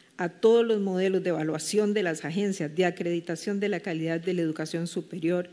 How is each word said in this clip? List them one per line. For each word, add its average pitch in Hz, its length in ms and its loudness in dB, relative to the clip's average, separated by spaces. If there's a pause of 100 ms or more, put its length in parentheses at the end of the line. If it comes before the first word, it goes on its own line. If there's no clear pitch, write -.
(180)
a 175 120 -2
todos 226 360 6
los 220 160 2
modelos 190 400 2
de 185 80 -2
evaluación 160 640 0
de 208 80 2
las 165 240 -2
agencias 165 500 -2
de 180 100 4
acreditación 175 760 -2
de 208 100 0
la 180 120 -2
calidad 165 380 -2
de 185 140 -2
la 180 80 0
educación 160 460 -4
superior 175 640 -4